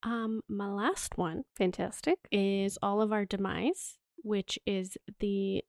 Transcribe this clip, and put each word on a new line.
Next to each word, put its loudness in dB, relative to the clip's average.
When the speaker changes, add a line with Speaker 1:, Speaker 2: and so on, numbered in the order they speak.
Speaker 1:
Um, -2
my -2
last -2
one -2
Speaker 2:
Fantastic. 2
Speaker 1:
is 2
All 2
of 2
Our 2
Demise, -2
which -2
is -2
the 2